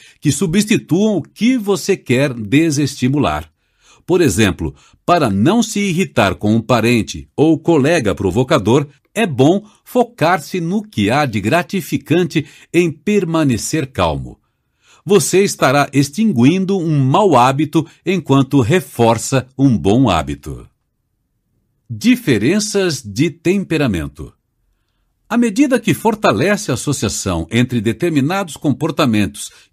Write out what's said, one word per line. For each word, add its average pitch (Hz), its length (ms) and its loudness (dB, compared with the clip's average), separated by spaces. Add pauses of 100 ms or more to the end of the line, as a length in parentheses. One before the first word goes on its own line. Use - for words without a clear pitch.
(220)
que 147 100 0
substituam 196 840 0
o 143 40 -4
que 254 360 -2
você 196 400 -2
quer 131 360 -2
desestimular. 127 1160 -2 (540)
Por 180 160 2
exemplo, 90 520 0 (320)
para 165 240 2
não 139 320 2
se 202 200 -2
irritar 131 540 0
com 107 200 0
um 113 60 0
parente 113 760 0
ou 151 240 2
colega 147 560 0
provocador, 120 720 0 (260)
é 226 120 -2
bom 156 420 2 (160)
focar-se 185 760 -2
no 185 200 -4
que 107 300 -2
há 147 140 0
de 107 160 -4
gratificante 160 1040 -2 (280)
em 170 160 2
permanecer 160 1000 -2
calmo. 69 520 -4 (680)
Você 185 380 2
estará 143 480 0
extinguindo 180 840 2
um 160 220 -2
mau 151 360 2
hábito 139 500 2 (200)
enquanto 139 560 2
reforça 117 840 0 (120)
um 135 200 2
bom 104 320 2
hábito. 69 600 -6 (1200)
Diferenças 180 1120 0
de 107 280 -2
temperamento. 139 1000 -4 (1000)
À 233 80 -2
medida 240 400 2
que - 160 0
fortalece 196 760 0
a 120 40 -2
associação 95 760 -4
entre 120 300 0
determinados 160 760 -2
comportamentos 131 920 -2 (240)